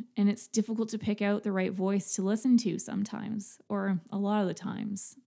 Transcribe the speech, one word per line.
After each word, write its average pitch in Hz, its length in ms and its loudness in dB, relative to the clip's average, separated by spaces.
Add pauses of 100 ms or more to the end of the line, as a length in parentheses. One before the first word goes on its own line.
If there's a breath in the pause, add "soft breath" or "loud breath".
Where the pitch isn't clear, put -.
(160)
and 202 120 6
it's 208 180 0
difficult 220 440 -2
to 214 80 -6
pick 208 220 -2
out 208 220 2
the 208 80 -2
right 185 220 0
voice 190 420 0
to 196 80 -2
listen 220 360 4
to - 200 2
sometimes, 202 800 -6 (100)
or 196 320 0 (120)
a 196 60 -4
lot 202 240 2
of 190 40 2
the 170 80 -2
times. - 640 -6 (100)